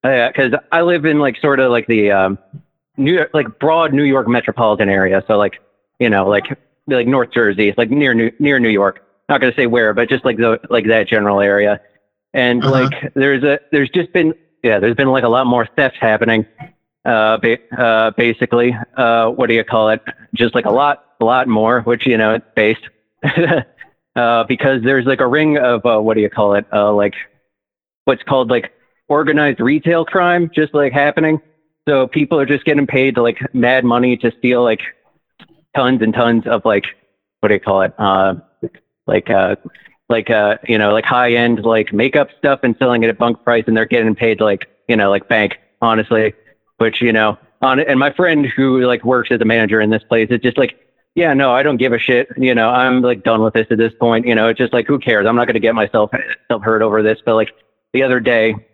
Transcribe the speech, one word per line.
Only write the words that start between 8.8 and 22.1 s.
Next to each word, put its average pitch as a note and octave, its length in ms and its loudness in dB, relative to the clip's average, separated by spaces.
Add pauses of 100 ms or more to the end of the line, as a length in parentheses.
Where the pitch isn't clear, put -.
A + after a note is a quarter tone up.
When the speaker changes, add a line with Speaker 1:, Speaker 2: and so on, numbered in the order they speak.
Speaker 1:
Not C#3+ 100 0
gonna B2+ 140 0
say C3 140 0
where, A2+ 260 0
but A#2 160 -2
just, C3 160 -2
like, A#2+ 100 0
the, A2+ 240 0 (100)
like, A2+ 180 -2
that A2 200 2
general G#2 320 0
area. G2+ 400 0 (540)
And B2 320 0
Speaker 2:
Uh-huh. C3+ 60 2 (100)
Speaker 1:
like, C#3 340 -6
there's C#3 300 0
a, C#3+ 140 0 (120)
there's C#3+ 200 0
just F3 200 -4
been, D#3+ 220 0 (280)
yeah, A2 180 0
there's A2+ 160 0
been, C3+ 140 0
like, C3 140 0
a A#2 60 0
lot B2+ 180 2
more A#2+ 200 0 (100)
theft C#3 200 0
happening. A2+ 480 0 (600)
Uh, A2 320 2
ba-, A#2 200 0 (220)
uh, A2+ 320 2
basically, A#2+ 680 0 (180)
uh, A#2 340 0
what B2+ 180 -2
do A#2 80 0
you A2+ 80 0
call A2 260 0
it? A2 120 -2 (340)
Just, A#2 180 0
like, A#2+ 120 0
a G#2 60 0
lot, C#3+ 320 0 (160)
a A2+ 60 0
lot B2+ 220 2
more, A2+ 340 0
which, A#2 240 -2
you B2 120 2